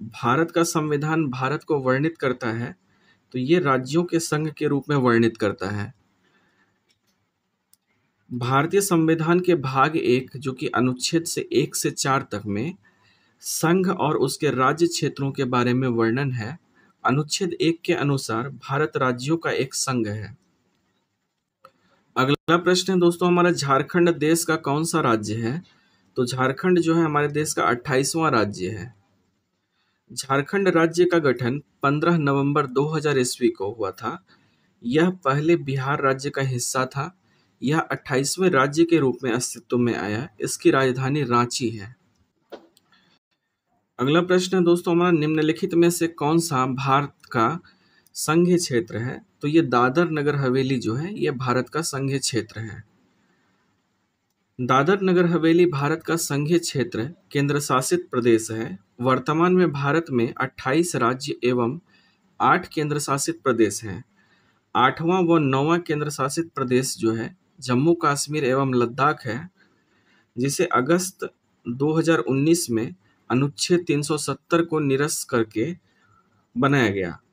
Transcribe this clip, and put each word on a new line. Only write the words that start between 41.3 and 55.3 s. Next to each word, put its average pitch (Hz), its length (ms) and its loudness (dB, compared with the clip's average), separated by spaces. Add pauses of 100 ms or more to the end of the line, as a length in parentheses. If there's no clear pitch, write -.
है। 110 260 -12 (2000)
अगला 147 220 2
प्रश्न 185 360 2
है 175 60 4
दोस्तों 175 300 2
हमारा, 175 180 2
निम्नलिखित 156 600 0
में 170 160 6
से 170 180 0
कौन 160 320 0
सा 135 260 0
भारत 135 480 0 (120)
का 127 340 0 (560)
संघीय 175 420 2
क्षेत्र 117 400 -2
है? 120 240 -6 (200)
तो 147 60 -4
ये 156 140 4
दादर 131 480 2
नगर 147 260 0
हवेली 131 440 0
जो 107 140 -4
है, 170 260 -6
ये 147 120 0
भारत 127 380 -2
का 151 120 -4
संघीय 139 380 -4
क्षेत्र 110 400 -4
है। 107 240 -12 (1800)
दादर 139 420 2
नगर 180 240 4
हवेली 170 400 4